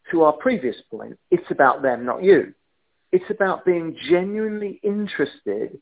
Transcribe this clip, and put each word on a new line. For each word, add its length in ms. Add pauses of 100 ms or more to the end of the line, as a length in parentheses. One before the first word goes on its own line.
(120)
to 120
our 100
previous 440 (120)
point. 300 (100)
It's 220
about 300
them, 240
not 180
you. 300 (580)
It's 180
about 360
being 320 (120)
genuinely 720
interested 1000